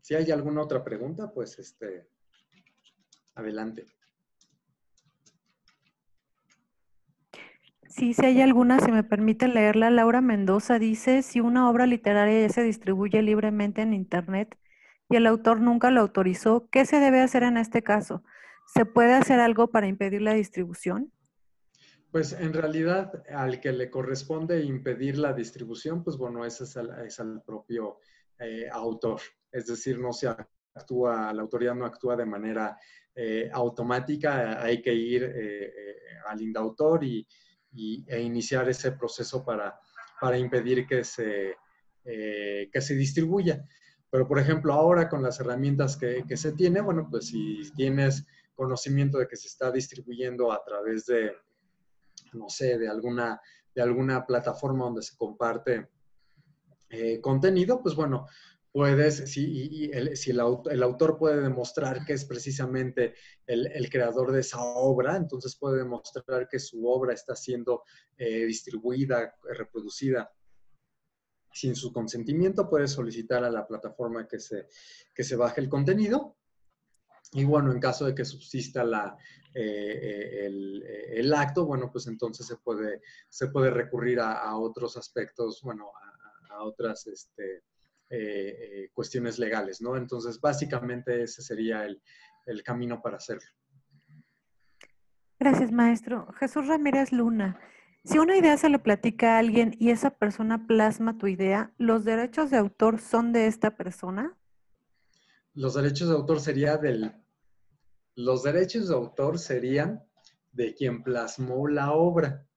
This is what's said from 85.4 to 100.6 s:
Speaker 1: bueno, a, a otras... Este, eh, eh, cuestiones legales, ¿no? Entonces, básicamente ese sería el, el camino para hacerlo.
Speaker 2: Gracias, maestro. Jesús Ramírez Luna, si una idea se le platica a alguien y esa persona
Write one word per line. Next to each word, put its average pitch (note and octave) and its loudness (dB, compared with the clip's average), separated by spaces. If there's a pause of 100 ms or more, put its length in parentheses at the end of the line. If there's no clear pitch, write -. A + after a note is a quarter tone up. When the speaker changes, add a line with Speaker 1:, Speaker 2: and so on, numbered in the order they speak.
Speaker 1:
bueno, G#2 -12 (600)
a, G#2 -18
a G#2 -12
otras... A2 -8
Este, F#2+ -16 (460)
eh, G2+ -10
eh, F#2+ -16
cuestiones A#2+ -6
legales, G#2+ -4
¿no? B2 -4
Entonces, A#2+ -8
básicamente B2 -4
ese - -10
sería A2 -6
el, G2+ -12 (440)
el G#2+ -10
camino A#2+ -8
para G2+ -8
hacerlo. - -12 (1900)
Speaker 2:
Gracias, C4 4
maestro. A#3 2 (120)
Jesús C4+ -2
Ramírez C#4+ 2
Luna, A3+ 0 (440)
si - 2
una F4 6
idea D#4+ 8
se D#4 4
le C#4+ 4
platica A3+ 2
a A3+ 6
alguien A3+ 4
y A3+ 4
esa A#3 2
persona A3 -2